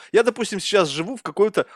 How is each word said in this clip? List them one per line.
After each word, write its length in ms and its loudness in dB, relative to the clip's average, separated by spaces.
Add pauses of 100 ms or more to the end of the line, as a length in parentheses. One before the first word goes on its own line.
(120)
я, 120 6
допустим, 360 -2
сейчас 300 2
живу 280 -6
в 60 -18
какой-то 420 0 (100)